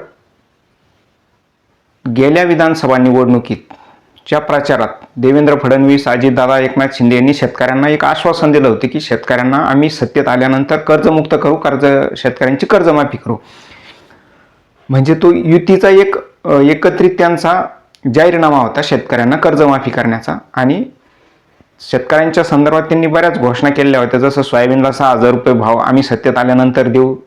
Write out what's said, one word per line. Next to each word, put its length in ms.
गेल्या 260
विधानसभा 560
निवडणुकीच्या 1400
प्रचारात 500
देवेंद्र 460
फडणवीस, 460
अजितदादा, 500
एकनाथ 340
शिंदे 240
यांनी 180
शेतकऱ्यांना 540
एक 160
आश्वासन 480
दिलं 160
होतं 200
की 120
शेतकऱ्यांना 560
आम्ही 340
सत्तेत 380
आल्यानंतर 480
कर्जमुक्त 680
करू, 140
कर्ज, 300
शेतकऱ्यांची 500
कर्जमाफी 500
करू. 200
म्हणजे 260
तो 200
युतीचा 540
एक, 260
अ, 80
एकत्रित 680
त्यांचा 460
जाहीरनामा 420
होता 280
शेतकऱ्यांना 520
कर्जमाफी 540
करण्याचा. 460
आणि 300
शेतकऱ्यांच्या 540
संदर्भात 380
त्यांनी 240
बऱ्याच 320
घोषणा 320
केलेल्या 300
होत्या, 200
जसं 220
सोयाबीनला 500
सहा 180
हजार 200
रुपये 240
भाव 220
आम्ही 260
सत्तेत 360
आल्यानंतर 500
देऊ, 280